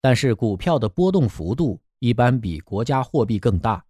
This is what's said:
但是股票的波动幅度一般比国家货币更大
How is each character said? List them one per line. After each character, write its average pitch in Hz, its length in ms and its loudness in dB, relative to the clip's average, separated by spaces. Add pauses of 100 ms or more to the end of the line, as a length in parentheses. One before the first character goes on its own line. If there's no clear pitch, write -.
但 131 140 2
是 123 180 0
股 107 240 -2
票 165 220 0
的 110 100 -2
波 180 220 0
动 175 180 2
幅 90 260 -6
度 131 260 -2 (180)
一 120 160 0
般 123 260 2
比 85 200 -6
国 101 240 -4
家 131 180 0
货 123 220 0
币 107 140 -2
更 98 200 2
大 98 320 -2